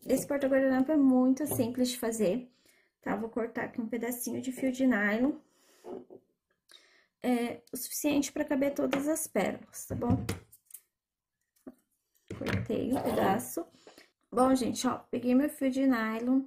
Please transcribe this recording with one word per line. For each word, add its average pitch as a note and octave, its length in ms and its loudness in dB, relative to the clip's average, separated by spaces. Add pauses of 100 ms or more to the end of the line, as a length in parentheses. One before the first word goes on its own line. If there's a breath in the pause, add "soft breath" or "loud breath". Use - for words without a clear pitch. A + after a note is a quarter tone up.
esse C4 220 0
porta-guardanapo C4+ 640 2
é D#4 60 4
muito C4 500 4
simples B3 440 0
de - 60 -8
fazer, A3 540 0 (500 soft breath)
tá? - 140 -4
Vou A3+ 140 -4
cortar A#3 340 -4
aqui - 160 -8
um A3 80 -4
pedacinho A#3+ 540 -6
de B3+ 100 -6
fio C4 180 -2
de B3+ 160 0
nylon, A3+ 460 2 (1900 soft breath)
é, A#3+ 380 -2 (100)
o C4 60 -10
suficiente - 560 -2
pra D4+ 100 -4
caber C#4+ 300 0
todas C#4 340 0
as D#4 200 -2
pérolas, - 580 -4
tá - 100 -8
bom? - 260 2 (2250)
Cortei - 540 -2
um C4+ 100 0
pedaço. G#3+ 640 0 (720 loud breath)
Bom, C4 200 6
gente, A#3+ 320 -2
ó, A#3+ 100 -2 (140)
peguei B3 240 0
meu C#4+ 120 4
fio C4+ 220 -2
de C4 160 0
nylon, A#3+ 600 2